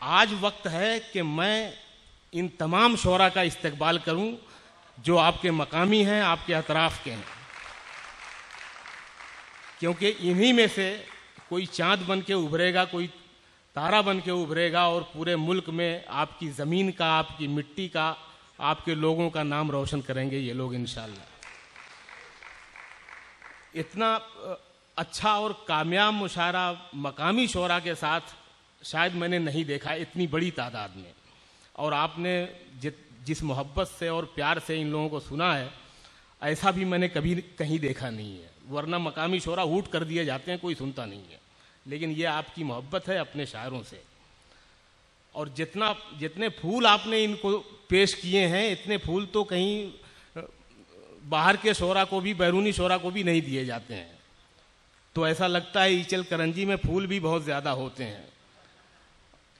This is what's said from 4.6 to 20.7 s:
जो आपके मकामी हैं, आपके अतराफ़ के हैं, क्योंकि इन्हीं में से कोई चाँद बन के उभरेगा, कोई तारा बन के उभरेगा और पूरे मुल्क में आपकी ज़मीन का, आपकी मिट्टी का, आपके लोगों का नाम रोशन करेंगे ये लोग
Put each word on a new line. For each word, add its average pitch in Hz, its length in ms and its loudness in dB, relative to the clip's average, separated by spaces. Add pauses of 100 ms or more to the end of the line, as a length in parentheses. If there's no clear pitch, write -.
जो 160 180 4
आपके 170 340 4
मकामी 175 520 4
हैं, 208 200 2
आपके 170 300 0
अतराफ़ 160 500 2
के 127 80 -6
हैं, 107 140 -8 (2500)
क्योंकि 175 300 2
इन्हीं 190 440 6
में 226 140 8
से 196 380 -2 (440)
कोई 180 160 -2
चाँद 180 340 2
बन 190 220 0
के 196 120 -2
उभरेगा, 180 520 2
कोई 175 220 -2 (680)
तारा 180 260 4
बन 190 180 2
के 180 120 -4
उभरेगा 170 580 2
और 170 140 0
पूरे 165 320 -2
मुल्क 165 340 0
में 170 360 -2
आपकी 151 440 -4
ज़मीन 165 420 2
का, 160 220 2
आपकी 156 340 0
मिट्टी 147 400 -4
का, 160 300 -2 (420)
आपके 156 360 0
लोगों 160 340 2
का 160 140 -2
नाम 147 280 -2
रोशन 139 300 -2
करेंगे 131 380 -4
ये 120 140 -4
लोग 127 220 -4